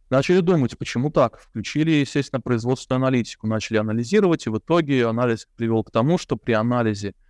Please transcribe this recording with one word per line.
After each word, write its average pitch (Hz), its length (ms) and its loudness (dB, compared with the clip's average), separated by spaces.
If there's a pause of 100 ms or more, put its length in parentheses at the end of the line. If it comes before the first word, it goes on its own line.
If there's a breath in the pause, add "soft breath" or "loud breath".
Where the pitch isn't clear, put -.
(100)
Начали 139 280 4
думать, 165 400 2
почему 131 320 -4
так. 131 300 0
Включили, 147 500 -4
естественно, 143 500 0
производственную 127 640 -2
аналитику, 127 460 -2
начали 110 300 -2
анализировать, 120 680 0
и 117 40 -4
в 110 80 -2
итоге 139 500 2
анализ 117 480 -2
привёл 113 260 0
к - 80 -8
тому, 143 280 2
что - 180 -4
при 120 160 -4
анализе 110 640 -2 (160)